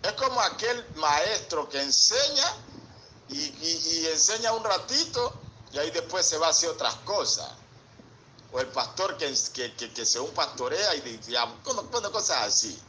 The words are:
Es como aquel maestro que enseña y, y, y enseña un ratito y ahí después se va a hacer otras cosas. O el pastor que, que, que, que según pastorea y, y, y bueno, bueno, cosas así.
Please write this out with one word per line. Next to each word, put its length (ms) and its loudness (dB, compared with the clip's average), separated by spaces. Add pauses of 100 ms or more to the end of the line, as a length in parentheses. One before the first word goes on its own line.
Es 120 -2
como 280 2
aquel 420 0 (120)
maestro 720 2
que 100 -2
enseña 760 4 (760)
y, 100 -6
y, 460 -4
y 220 0
enseña 460 2
un 100 -2
ratito 720 0 (380)
y 60 -6
ahí 140 0
después 340 0
se 120 2
va 100 4
a 40 6
hacer 180 4
otras 260 -2 (100)
cosas. 460 0 (1000)
O 80 -2
el 80 0
pastor 500 -2
que, 140 -2 (220)
que, 220 -4
que, 180 -8
que 120 -4
según 260 0
pastorea 640 0
y, 40 -4
y, 280 -10
y 80 -4 (280)
bueno, 200 -4
bueno, 280 -4
cosas 360 0
así. 420 0